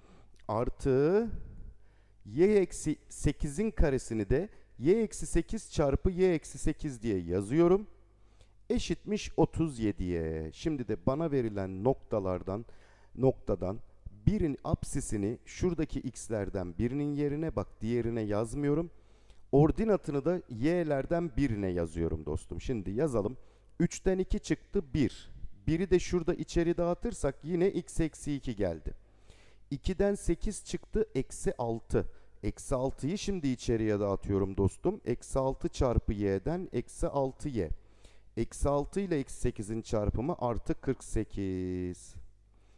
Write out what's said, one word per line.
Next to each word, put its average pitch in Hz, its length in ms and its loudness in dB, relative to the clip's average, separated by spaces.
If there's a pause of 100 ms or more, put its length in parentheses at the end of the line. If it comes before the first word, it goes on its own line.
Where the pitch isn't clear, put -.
(480)
Artı 139 800 2 (1000)
y 175 320 4
eksi 170 380 0 (120)
sekizin 156 640 0
karesini 117 600 2
de 156 180 4 (300)
y 180 240 4
eksi - 240 -4
sekiz - 460 -2
çarpı 147 380 2
y 185 240 4
eksi - 240 -6
sekiz 139 440 -2
diye 104 160 2
yazıyorum. 131 680 4 (840)
Eşitmiş - 680 -2
otuz 160 420 2
yediye. 82 760 -2
Şimdi 143 360 -4
de - 180 -2
bana 151 240 0
verilen 101 540 -2
noktalardan, 95 800 0 (500)
noktadan 101 640 0 (480)
birin 185 380 0
apsisini 113 800 -4
şuradaki - 560 -4
x'lerden 95 800 -6
birinin 143 360 -2
yerine, 147 420 -2
bak 104 120 -2 (120)
diğerine 117 400 0
yazmıyorum. 127 680 0 (640)
Ordinatını 151 720 4
da 175 240 2
y'lerden 156 880 0
birine 110 320 2
yazıyorum 82 580 0
dostum. 78 340 -6
Şimdi 101 300 -4
yazalım. 117 460 0 (440)
Üçten 185 380 2
iki 185 220 0
çıktı, - 540 -2
bir. - 380 0 (340)
Biri 165 240 0
de 185 80 8
şurada 175 360 2
içeri 170 420 0
dağıtırsak 175 680 -2
yine 175 260 2
x - 300 -4
eksi 147 340 -2
iki 127 220 -4
geldi. 87 380 -2 (760)
İkiden 202 440 2
sekiz 190 500 -2
çıktı, - 500 -2
eksi - 440 -2
altı. 117 500 0 (340)
Eksi - 320 -2
altıyı 135 440 -2
şimdi 185 300 -2
içeriye 110 520 2
dağıtıyorum 98 560 2
dostum. 101 480 2
Eksi - 340 -2
altı 135 300 -2
çarpı 120 440 2
y'den 101 600 0
eksi - 360 -4
altı 135 400 -2
y. 107 200 0 (680)
Eksi - 320 -2
altı 143 320 0
ile 175 180 0
eksi - 220 -6
sekizin 113 420 -2
çarpımı 110 560 0
artı 120 420 -2
kırk - 240 -2
sekiz. 92 1080 -4 (640)